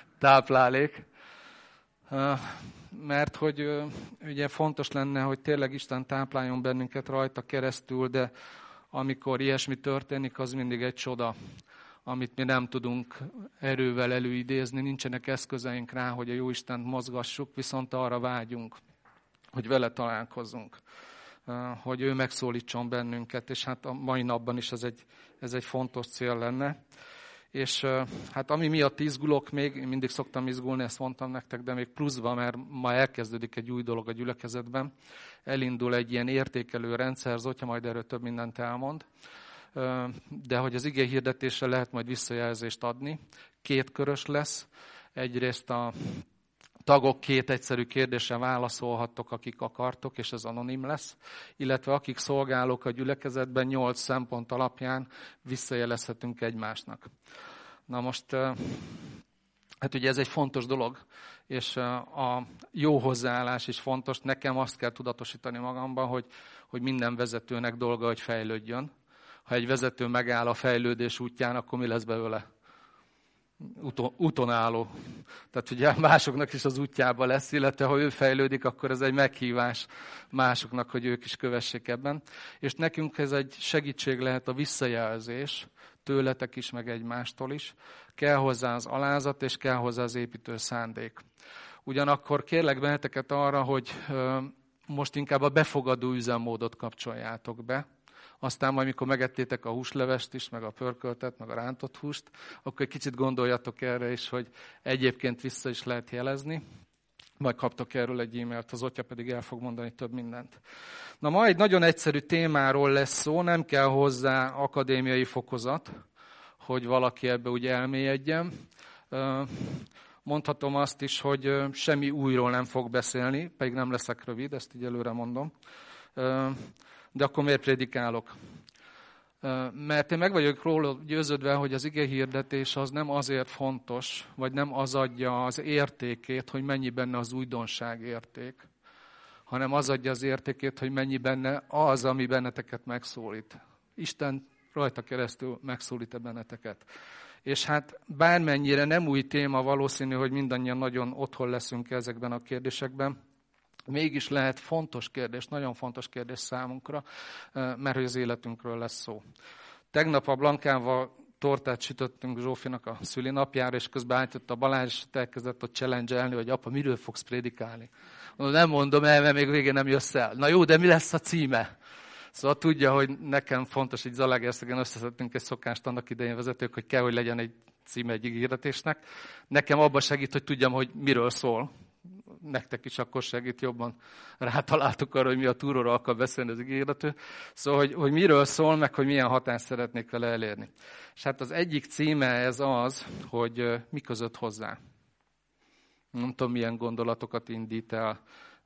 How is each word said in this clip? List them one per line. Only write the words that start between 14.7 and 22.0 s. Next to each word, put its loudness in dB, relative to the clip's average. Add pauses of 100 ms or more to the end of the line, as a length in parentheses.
nincsenek -4
eszközeink -4
rá, -4
hogy -4
a -2
jó -2
Istent -6
mozgassuk, -6
viszont -6
arra 0
vágyunk, -6 (720)
hogy -6
vele 4
találkozzunk, -6 (720)
ö, -8 (300)
hogy -4